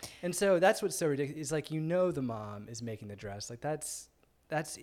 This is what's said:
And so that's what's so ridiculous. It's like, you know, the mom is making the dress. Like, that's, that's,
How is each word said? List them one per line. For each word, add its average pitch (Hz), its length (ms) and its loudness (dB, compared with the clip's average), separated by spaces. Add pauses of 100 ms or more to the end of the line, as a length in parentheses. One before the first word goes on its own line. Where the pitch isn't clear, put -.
(220)
And 175 140 -2
so 196 220 6
that's 185 240 6
what's 180 140 0
so 165 120 2
ridiculous. 143 320 0
It's 147 120 -6
like, 151 180 0
you 156 100 -2
know, 180 320 2
the 143 100 -2
mom 107 460 -6
is 113 140 -10
making 110 260 -6
the 101 80 -10
dress. 101 320 -10
Like, 120 140 -12
that's, - 460 -6 (400)
that's, 156 340 -4